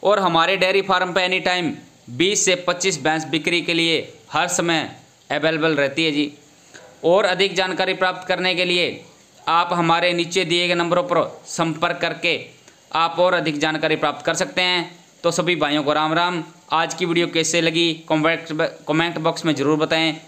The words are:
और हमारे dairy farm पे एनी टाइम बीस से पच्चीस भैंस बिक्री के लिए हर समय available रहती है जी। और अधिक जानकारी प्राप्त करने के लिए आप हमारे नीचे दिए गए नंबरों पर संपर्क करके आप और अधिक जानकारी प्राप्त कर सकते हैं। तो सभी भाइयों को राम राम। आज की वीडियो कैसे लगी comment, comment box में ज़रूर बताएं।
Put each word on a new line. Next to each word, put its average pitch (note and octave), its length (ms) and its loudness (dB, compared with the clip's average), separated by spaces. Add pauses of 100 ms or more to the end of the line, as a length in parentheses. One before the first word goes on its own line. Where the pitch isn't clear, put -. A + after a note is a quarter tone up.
और G3+ 160 4
हमारे E3+ 380 2
dairy F#3 240 2
farm F#3 320 0
पे F#3+ 80 2
एनी F#3 180 0
टाइम F3+ 320 0 (400)
बीस F3 340 0
से F#3 120 4
पच्चीस F3+ 460 -2
भैंस D#3 240 0
बिक्री E3 340 -2
के E3+ 120 -2
लिए E3 280 0 (300)
हर E3 180 0
समय E3+ 320 0 (480)
available D#3 460 0
रहती C#3+ 300 0
है D#3 60 0
जी। D3 200 0 (760)
और F#3 200 4
अधिक F#3 300 0
जानकारी F#3 380 -2
प्राप्त F3+ 340 -2
करने F#3 280 0
के F3+ 100 0
लिए F3 380 -2 (460)
आप E3+ 240 2
हमारे E3+ 400 2
नीचे F3 320 -2
दिए F3 220 0
गए F3 80 2
नंबरों F3 280 0
पर F3 200 2 (240)
संपर्क E3 520 -2
करके D#3+ 400 -2 (560)
आप E3 240 0
और F3+ 140 6
अधिक D#3 260 0
जानकारी D#3 380 0
प्राप्त D3+ 280 -2
कर E3 100 0
सकते F3 280 -2
हैं। F3+ 260 0 (340)
तो E3+ 80 2
सभी F3 240 0
भाइयों D3 280 0
को C#3+ 100 2
राम D#3 200 0
राम। F3 300 0 (300)
आज D#3 200 0
की F3+ 120 -4
वीडियो E3+ 240 0
कैसे E3 320 0
लगी E3 320 2 (160)
comment, D#3+ 380 0 (400)
comment E3 320 0
box E3 260 -2
में D#3 100 2
ज़रूर C#3+ 240 2
बताएं। D#3+ 360 2 (120)